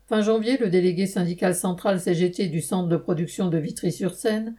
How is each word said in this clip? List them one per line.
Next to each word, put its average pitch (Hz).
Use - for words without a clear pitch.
Fin 214
janvier, 226
le 214
délégué 180
syndical 175
central 185
C 175
G 175
T 196
du 160
centre 180
de 165
production 175
de 165
Vitry-sur-Seine 214